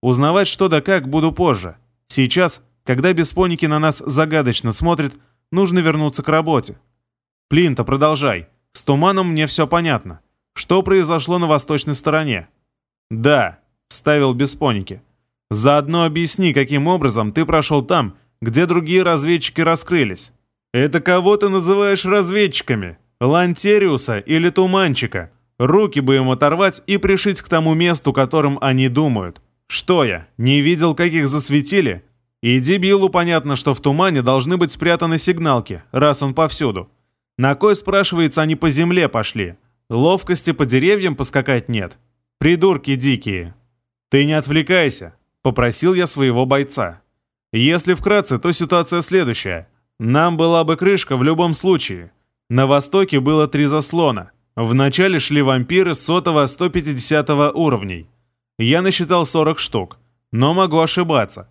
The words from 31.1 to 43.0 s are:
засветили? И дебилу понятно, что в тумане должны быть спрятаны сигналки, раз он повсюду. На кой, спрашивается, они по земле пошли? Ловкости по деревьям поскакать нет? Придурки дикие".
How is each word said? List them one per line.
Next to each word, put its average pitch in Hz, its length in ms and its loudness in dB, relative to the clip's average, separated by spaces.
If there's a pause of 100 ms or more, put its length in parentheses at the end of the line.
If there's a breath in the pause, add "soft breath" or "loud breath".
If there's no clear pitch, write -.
засветили? 143 800 0 (380)
И 123 180 2
дебилу 190 480 2
понятно, 170 480 0
что 135 180 0
в 127 60 -8
тумане 147 420 2
должны 131 340 0
быть 175 140 0
спрятаны 165 480 -2
сигналки, 143 720 -2
раз 143 320 0
он 139 120 -4
повсюду. 135 560 -2 (480)
На 135 180 2
кой, 202 180 4
спрашивается, 180 680 0
они 156 120 0
по 160 160 0
земле 170 380 2
пошли? 104 480 -4 (340)
Ловкости 170 640 0
по 143 120 0
деревьям 160 520 0
поскакать 131 520 -2
нет? 104 300 -6 (400)
Придурки 160 560 2
дикие". 107 600 -4 (560)